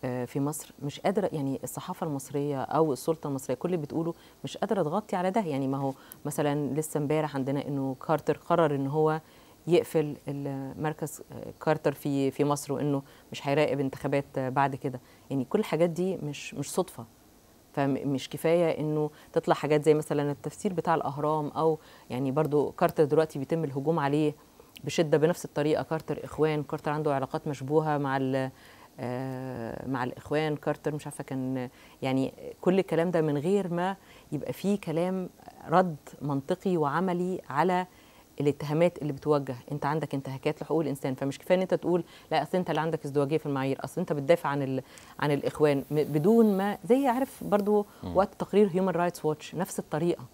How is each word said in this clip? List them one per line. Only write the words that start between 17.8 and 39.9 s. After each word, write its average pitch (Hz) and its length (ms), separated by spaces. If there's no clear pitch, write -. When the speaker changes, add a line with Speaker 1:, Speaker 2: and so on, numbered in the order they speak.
Speaker 1:
كفاية 165 520
إنه 151 300
تطلع 165 220
حاجات 147 300
زي 156 100
مثلًا 147 360
التفسير 147 420
بتاع 165 220
الأهرام، 147 540
أو، 156 300
يعني، 131 200
برضو 143 420
كارتر 165 320
دلوقتي 151 340
بيتم 160 260
الهجوم 143 340
عليه 147 360
بشدة 156 340
بنفس 160 260
الطريقة. 151 380
كارتر 156 420
إخوان، 151 380
كارتر 151 280
عنده 151 240
علاقات 135 340
مشبوهة 147 500
مع 139 180
ال-، 131 340
آه، 127 880
مع 127 160
الإخوان، 147 520
كارتر 147 380
مش 151 120
عارفة 147 180
كان، 131 440
يعني، 131 300
كل 190 180
الكلام 170 320
ده 165 100
من 151 180
غير 180 360
ما 180 220
يبقى 131 200
فيه 202 280
كلام 180 480
رد 170 280
منطقي 147 540
وعملي 175 640
على 180 360
الاتهامات 151 600
اللي 147 100
بتوجه. 139 440
انت 147 140
عندك 147 280